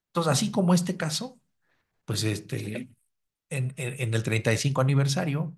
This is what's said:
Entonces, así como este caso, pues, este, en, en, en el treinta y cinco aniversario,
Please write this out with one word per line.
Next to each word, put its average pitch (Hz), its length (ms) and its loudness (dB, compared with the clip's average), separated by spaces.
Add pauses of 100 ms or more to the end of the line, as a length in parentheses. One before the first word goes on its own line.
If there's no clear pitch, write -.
(100)
Entonces, 165 200 0
así 143 220 2
como 180 200 4
este 175 240 2
caso, 170 440 -6 (640)
pues, 104 180 -4
este, 107 680 -4 (600)
en, 131 260 -4
en, 135 240 -6
en 113 140 0
el 113 80 2
treinta 113 300 0
y 110 40 4
cinco 135 260 0
aniversario, 143 760 0